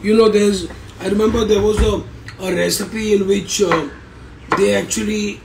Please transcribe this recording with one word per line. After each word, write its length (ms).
You 140
know, 140
there's, 360
I 80
remember 360
there 160
was 200
a, 220
a 120
recipe 580
in 160
which, 320
uh, 300
they 180
actually 720